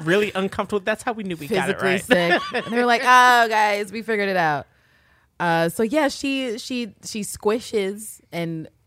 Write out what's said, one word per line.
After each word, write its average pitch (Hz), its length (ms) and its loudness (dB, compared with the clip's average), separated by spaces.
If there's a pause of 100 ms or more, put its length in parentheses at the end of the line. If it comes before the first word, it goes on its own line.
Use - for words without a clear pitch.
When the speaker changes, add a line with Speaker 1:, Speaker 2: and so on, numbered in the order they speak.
Speaker 1:
really 190 320 2
uncomfortable. 196 480 -4
That's 214 200 -4
how 247 100 -4
we 214 100 -8
knew 185 140 -6
we 165 100 -12
got 160 220 0
it - 100 -4
Speaker 2:
Physically - 80 0
Speaker 1:
right." - 540 2
Speaker 2:
sick. - 0 - (120)
Speaker 1:
<laughs> 240 120 -4
Speaker 2:
And 214 80 -6
they 233 60 -2
were 247 60 2
like, 240 180 2
"Oh, 247 440 8
guys, 208 460 0
we 226 80 -8
figured 208 260 -2
it 196 80 0
out." 156 320 0 (720)
Uh, 165 300 2
so 220 140 -2
yeah, 277 260 0
she, 269 480 -4
she, 240 380 -8 (100)
she 220 160 -8
squishes 208 1000 -4 (140)
and 165 340 -6 (200)